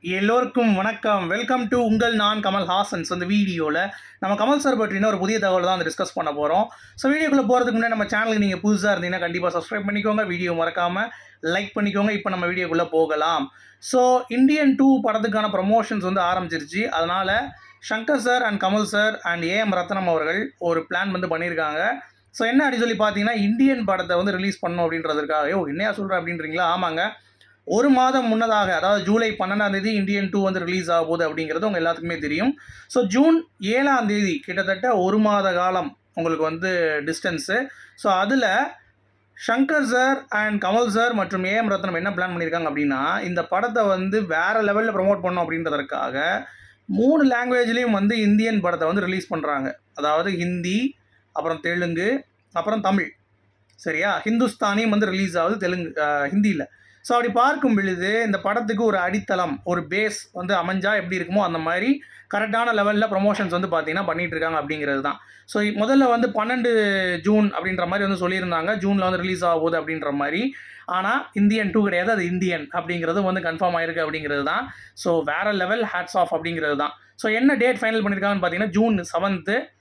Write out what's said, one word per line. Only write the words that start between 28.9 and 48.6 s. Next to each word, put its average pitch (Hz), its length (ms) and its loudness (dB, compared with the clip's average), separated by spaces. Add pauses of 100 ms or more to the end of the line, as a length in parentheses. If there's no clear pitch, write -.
ஜூலை 214 340 2
பன்னெண்டாம் 202 320 0
தேதி 196 220 -2
இந்தியன் 196 360 0
டூ 196 140 0
வந்து 185 180 0
ரிலீஸ் 175 300 -2
ஆக 170 140 4
போகுது 165 200 0
அப்படிங்கிறது 156 400 -4
உங்க 196 160 0
எல்லாத்துக்குமே 165 380 -2
தெரியும். 156 340 0 (360)
So, 247 180 2
ஜூன் 277 300 6 (240)
ஏழாம் 247 460 2
தேதி, 202 320 0
கிட்டத்தட்ட 190 580 -2
ஒரு 190 220 2
மாத 202 340 2
காலம் 180 380 0 (240)
உங்களுக்கு 160 300 -2
வந்து 165 260 -2 (340)
டிஸ்டன்ஸு. 165 520 -4 (400)
So, 202 160 0
அதுல 208 320 2 (920)
சங்கர் 269 460 0
சார் 254 480 0
and 214 340 -2
கமல் 220 240 2
சார் 226 260 2
மற்றும் 190 300 -2
ஏ 190 80 -2
எம் 220 180 0
ரத்னம் 190 240 -2
என்ன 180 160 -2
பிளான் 180 220 -2
பண்ணியிருக்காங்க 165 380 -2
அப்படின்னா, 147 540 0
இந்த 175 200 -2
படத்தை 220 400 0
வந்து 190 420 0
வேற 180 360 0
லெவல்ல 214 320 0
ப்ரமோட் 196 280 2
பண்ணணும் 180 220 0
அப்படின்றதற்காக 147 720 -4 (680)
மூணு 254 380 4
லாங்குவேஜ்லயும் 240 760 2
வந்து 208 220 2
இந்தியன் 214 400 4